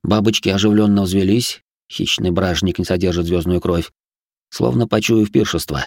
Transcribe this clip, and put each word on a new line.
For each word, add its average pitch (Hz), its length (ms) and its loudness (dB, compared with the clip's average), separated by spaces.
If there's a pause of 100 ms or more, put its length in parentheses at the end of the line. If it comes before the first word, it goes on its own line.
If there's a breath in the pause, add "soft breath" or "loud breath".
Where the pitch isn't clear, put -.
Бабочки 107 460 0
оживлённо 104 540 2
взвелись, 98 600 0 (280)
хищный - 400 -2
бражник 90 480 0
не 90 60 -2
содержит 87 420 0
звёздную 87 340 0
кровь, 85 320 -2 (560)
словно 120 400 0
почуяв 110 420 2
пиршество 80 560 -2